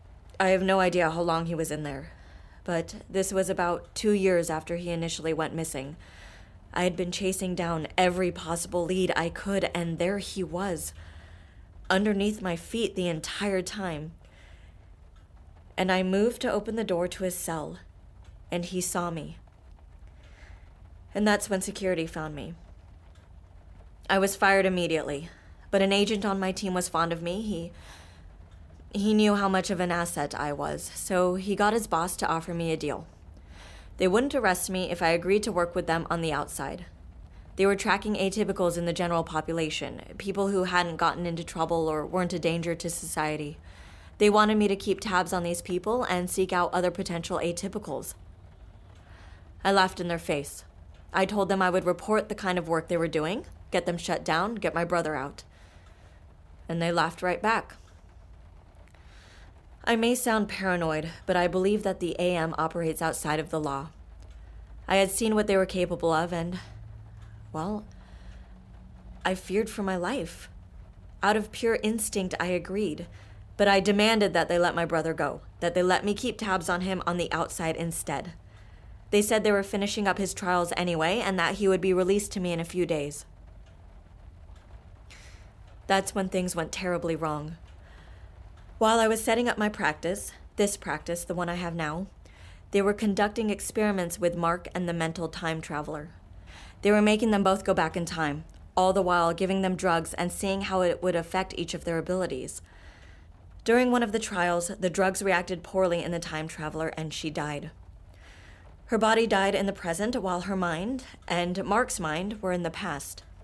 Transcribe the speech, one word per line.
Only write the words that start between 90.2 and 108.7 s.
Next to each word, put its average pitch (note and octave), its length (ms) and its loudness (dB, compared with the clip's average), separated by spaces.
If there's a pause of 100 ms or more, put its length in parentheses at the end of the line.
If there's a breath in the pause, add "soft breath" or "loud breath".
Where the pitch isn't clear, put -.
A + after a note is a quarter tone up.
this G3+ 200 2
practice, E3+ 460 -6
the F#3 100 -6
one E3+ 160 -2
I F3 60 -2
have F3 180 -4
now, E3 320 -4 (640 loud breath)
they G3+ 120 4
were G3+ 120 4
conducting G#3 560 0
experiments G3 720 0
with F3 160 2
Mark E3+ 400 0
and F3+ 120 -2
the E3+ 60 0
mental E3 360 -2
time D#3+ 320 -4
traveler. D3+ 480 -8 (760 loud breath)
They G3+ 80 6
were G#3 100 6
making G#3+ 300 4
them G3+ 120 4
both F#3+ 200 4
go F#3+ 100 2
back E3+ 240 0
in E3+ 80 -2
time, D#3 380 -4 (320)
all F#3 180 6
the G3 80 4
while F3 320 4
giving F#3+ 300 0
them F#3 120 2
drugs E3 380 0
and F3+ 180 -2
seeing G3 300 -2
how F#3+ 200 0
it F3 200 2
would F3+ 140 2
affect F#3 420 -2
each E3 160 -6
of D#3+ 120 -8
their E3 120 -2
abilities. D#3+ 640 -4 (1000 loud breath)
During B3 260 6
one A#3+ 140 4
of G#3 80 -2
the A3 80 0
trials, F3 480 0
the F#3 240 -2
drugs F#3+ 320 2
reacted F3+ 400 0
poorly F3+ 400 2
in E3+ 80 -4
the E3+ 80 -2
time D#3+ 280 -6
traveler D#3+ 420 -4
and D#3+ 220 -6
she D#3 200 -6
died. D3 400 -6 (1120 loud breath)